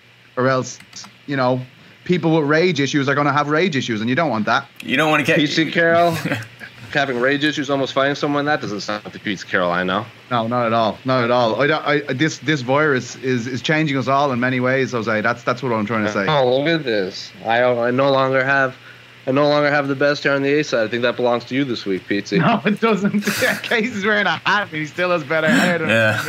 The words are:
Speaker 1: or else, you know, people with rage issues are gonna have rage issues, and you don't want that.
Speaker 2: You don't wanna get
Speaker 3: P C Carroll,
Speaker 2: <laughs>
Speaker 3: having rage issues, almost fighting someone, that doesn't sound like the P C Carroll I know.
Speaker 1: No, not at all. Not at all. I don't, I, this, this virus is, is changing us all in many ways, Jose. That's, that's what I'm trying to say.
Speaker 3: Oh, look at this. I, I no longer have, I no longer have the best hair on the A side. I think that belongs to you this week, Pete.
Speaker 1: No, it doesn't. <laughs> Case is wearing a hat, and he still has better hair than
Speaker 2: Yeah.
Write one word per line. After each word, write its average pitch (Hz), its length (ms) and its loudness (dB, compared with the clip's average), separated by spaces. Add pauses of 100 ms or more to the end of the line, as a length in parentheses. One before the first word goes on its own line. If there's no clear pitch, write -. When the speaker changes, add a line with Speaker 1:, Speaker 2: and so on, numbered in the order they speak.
(360)
Speaker 1:
or 127 140 0
else, 127 300 -4 (480)
you 143 100 -6
know, 127 240 0 (420)
people 165 320 2
with 151 140 2
rage 160 300 2
issues 139 280 0
are 139 80 2
gonna 143 160 2
have 143 160 0
rage 156 300 0
issues, 110 240 -2
and 110 80 -2
you 131 60 0
don't 160 160 0
want 110 160 -2
that. 123 200 0 (140)
Speaker 2:
You - 160 -4
don't 151 140 2
wanna 151 120 2
get 156 140 2
Speaker 3:
P 147 80 2
C 151 260 0
Carroll, 170 460 2 (360)
Speaker 2:
<laughs> - 380 -20
Speaker 3:
having 135 300 0
rage 139 240 2
issues, 143 240 -2
almost 139 240 -2
fighting 139 220 0
someone, 143 300 -2
that 147 160 0
doesn't 104 200 -6
sound 107 240 -8
like 95 80 -14
the - 60 -16
P 104 160 -6
C - 120 -12
Carroll 90 240 0
I 87 120 0
know. 95 220 -2 (260)
Speaker 1:
No, 117 160 0
not 123 180 0
at 113 80 0
all. 113 320 0
Not 131 180 0
at 117 80 0
all. 120 300 2
I 143 60 4
don't, 151 180 0
I, 147 140 2 (120)
this, 151 280 -2
this 139 220 -2
virus 131 560 0
is, 127 300 -2
is 131 140 -6
changing 156 360 0
us 120 100 -2
all 139 260 2
in 120 60 -2
many 127 200 0
ways, 127 320 0
Jose. 110 300 0
That's, 120 220 -2
that's 127 200 -2
what 127 80 -2
I'm 110 140 0
trying 107 200 -2
to 104 60 -2
say. 101 160 -2
Speaker 3:
Oh, 131 300 2
look 143 100 -2
at 165 160 0
this. 101 480 -4 (140)
I, 117 180 2
I 123 280 2
no 135 200 2
longer 135 320 2
have, 135 320 0 (520)
I 135 40 0
no 147 160 4
longer 147 220 2
have 143 180 0
the 139 80 -2
best 143 280 0
hair 143 100 0
on 139 80 0
the 139 180 0
A 151 40 0
side. 120 220 0
I - 20 0
think 120 160 -4
that 120 120 0
belongs 120 300 0
to 123 100 -6
you 139 80 2
this 120 220 -4
week, 95 220 -2
Pete. 101 240 -2
Speaker 1:
No, 202 340 2
it 208 140 0
doesn't. 208 420 0
<laughs> - 400 -2
Case 233 340 -2
is 196 80 -6
wearing 208 220 0
a 165 120 0
hat, 185 320 0
and 156 80 -8
he 151 100 -4
still 180 240 -2
has 170 120 0
better 156 260 0
hair 180 280 2
than 165 120 -2
Speaker 2:
Yeah. 110 400 2